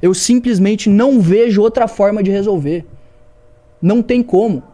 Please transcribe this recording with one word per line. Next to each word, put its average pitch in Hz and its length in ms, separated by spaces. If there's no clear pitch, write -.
Eu 180 120
simplesmente 220 760
não 240 300
vejo 208 420
outra 226 240
forma 208 380
de 190 80
resolver. 175 540
Não 208 200
tem 240 220
como. 208 400